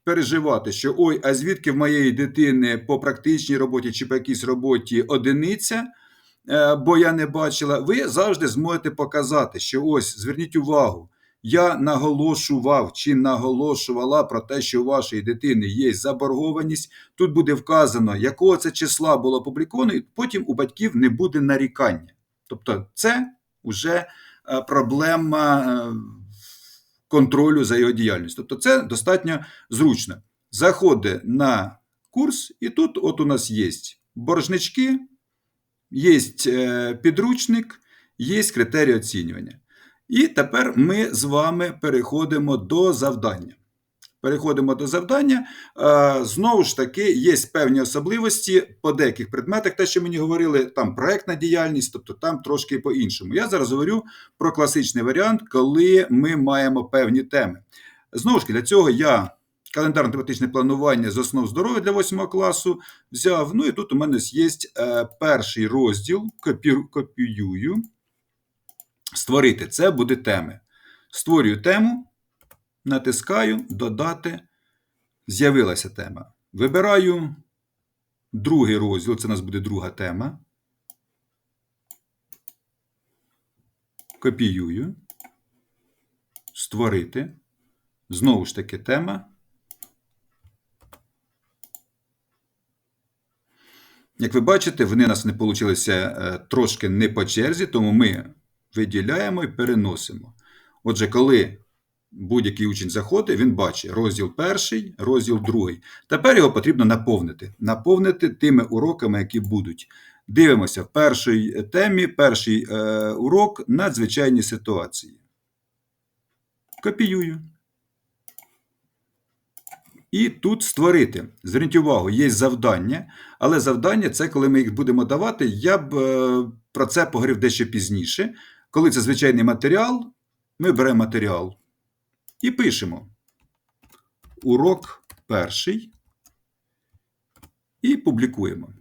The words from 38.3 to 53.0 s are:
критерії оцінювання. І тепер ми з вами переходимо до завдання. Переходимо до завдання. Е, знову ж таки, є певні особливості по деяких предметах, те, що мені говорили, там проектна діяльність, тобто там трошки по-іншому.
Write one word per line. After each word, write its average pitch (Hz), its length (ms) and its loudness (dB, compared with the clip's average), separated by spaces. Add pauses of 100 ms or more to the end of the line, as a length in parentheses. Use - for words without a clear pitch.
критерії 123 540 2
оцінювання. 90 600 -8 (540)
І 269 160 4
тепер - 480 -2
ми 190 380 2
з 120 100 -2
вами 160 580 -2
переходимо 147 760 0
до 170 360 2
завдання. 113 600 -4 (680)
Переходимо 135 540 0
до 139 120 -6
завдання. 254 600 0 (340)
Е, 143 440 4
знову 185 400 2
ж - 120 -4
таки, 175 360 0
є 147 220 4 (180)
певні 135 280 2
особливості 185 1000 0
по - 100 0
деяких 135 380 0
предметах, 180 460 -4
те, 185 100 2
що 180 160 -2
мені 170 160 -4
говорили, 160 460 2
там 123 300 -4
проектна 185 400 -2
діяльність, 160 580 0
тобто - 220 -14
там 160 280 -6
трошки 139 360 -4
по-іншому. 117 560 -4